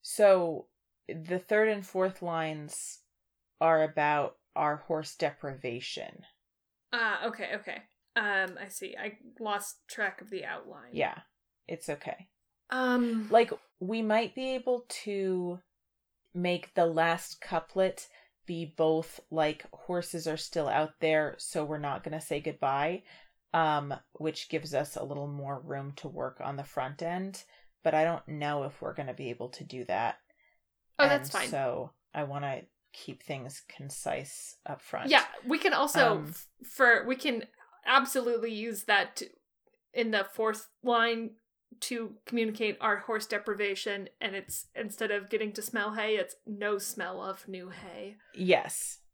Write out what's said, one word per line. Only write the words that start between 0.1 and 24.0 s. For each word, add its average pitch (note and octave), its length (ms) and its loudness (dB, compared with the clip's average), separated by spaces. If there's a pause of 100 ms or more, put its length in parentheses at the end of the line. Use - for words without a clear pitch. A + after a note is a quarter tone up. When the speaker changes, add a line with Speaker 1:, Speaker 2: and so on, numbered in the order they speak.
Speaker 1:
the E3 320 -4
third G#3+ 300 6
and G3+ 160 -2
fourth F#3+ 360 0
lines D#3+ 760 -4 (640)
are D#3+ 220 6
about D3 540 2 (180)
our D3+ 220 2
horse D#3 380 -4
deprivation. - 1080 -6 (680)
Speaker 2:
Ah, A3+ 360 0
okay, G#3+ 280 -6
okay. - 280 -10 (320)
Um, G3 440 0
I G3 80 -12
see. - 320 -10
I G#3 180 -8 (220)
lost G#3 380 -4 (100)
track G3 340 -4
of G3 80 -18
the F#3+ 140 -6
outline. E3+ 480 -10
Speaker 1:
Yeah, - 280 -2 (480)
it's E3 200 -8
okay. - 400 -8 (420)
Speaker 2:
Um, B3 600 2
Speaker 1:
Like, A#3 240 8 (260)
we A3 220 -2
might A3 340 2
be C4 200 -2
able B3 300 0 (180)
to F#3 560 -2 (720)
make F3+ 400 0
the E3+ 120 6
last E3 560 0
couplet - 680 0 (380)
be E3+ 200 -6
both, D#3+ 540 2 (100)
like, D#3 440 2
"Horses F3 540 -4
are D#3 100 -2
still D3+ 300 -2
out D#3 320 0
there, D#3 380 4
so - 260 -4
we're D3+ 140 -2
not C#3+ 260 -4
gonna D#3 180 -6
say D3 180 -4
goodbye," D3+ 640 0 (500)
um, D3+ 400 2 (200)